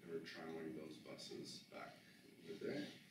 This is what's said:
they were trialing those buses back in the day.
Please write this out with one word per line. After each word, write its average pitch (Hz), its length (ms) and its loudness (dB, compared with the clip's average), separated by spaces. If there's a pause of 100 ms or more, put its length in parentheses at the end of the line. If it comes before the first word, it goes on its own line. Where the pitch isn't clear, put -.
they 85 100 0
were 80 80 6
trialing 80 560 2
those 76 240 -2
buses - 720 -2
back - 240 -2 (480)
in 403 80 0
the - 80 -2
day. - 200 6 (280)